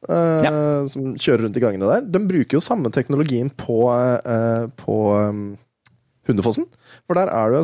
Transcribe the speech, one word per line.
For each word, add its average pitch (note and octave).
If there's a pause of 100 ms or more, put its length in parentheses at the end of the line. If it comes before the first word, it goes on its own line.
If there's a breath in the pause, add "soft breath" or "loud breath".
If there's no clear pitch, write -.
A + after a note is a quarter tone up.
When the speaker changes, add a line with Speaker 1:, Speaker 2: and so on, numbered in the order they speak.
Speaker 1:
eh, E3
Speaker 2:
Ja. D3+ (340)
Speaker 1:
som C3+
kjører A#2+
rundt G#2
i -
gangene G2
der, G3+
den G3
bruker F3+
jo D3
samme D3+
teknologien C#3
på, A#2+
eh, A#2 (100)
på, G#2+ (200)
ehm, G#2 (680)
Hundefossen. A#2+ (420 soft breath)
For F3+
der F3+
er A2
det C3